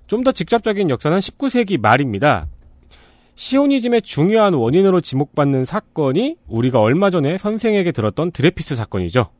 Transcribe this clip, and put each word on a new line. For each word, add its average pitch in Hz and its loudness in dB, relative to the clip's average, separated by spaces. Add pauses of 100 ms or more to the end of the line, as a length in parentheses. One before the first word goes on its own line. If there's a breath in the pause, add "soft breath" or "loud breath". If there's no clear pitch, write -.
좀 240 -2
더 262 2
직접적인 208 -2
역사는 147 0
십구 - -6
세기 208 0
말입니다. 110 2 (880 soft breath)
시오니즘의 254 0
중요한 202 2
원인으로 170 2
지목받는 139 -2
사건이 185 -2 (120)
우리가 120 0
얼마 151 4
전에 170 0
선생에게 208 -2
들었던 123 -2
드레피스 - -2
사건이죠. 104 -2 (100)